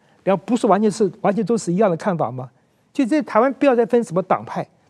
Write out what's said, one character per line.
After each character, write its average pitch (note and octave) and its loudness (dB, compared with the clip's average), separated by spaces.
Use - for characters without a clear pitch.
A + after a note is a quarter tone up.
然 F#3+ 2
后 F3+ -4
不 A#3+ 0
是 A#3+ 0
完 G#3+ 4
全 G#3+ 2
是， G3+ 0
完 G3 2
全 G#3+ -2
都 A#3 0
是 - -6
一 F3 0
样 G#3+ 4
的 E3+ 0
看 E3+ -4
法 C3+ -2
吗？ B2+ -10
就 C#4+ -2
在 D4 0
台 G#3+ 0
湾 B3+ 2
不 - -2
要 C4+ 4
再 A#3 2
分 A#3+ 2
什 - -10
么 F3+ 0
党 D#3 -2
派， C#3 -8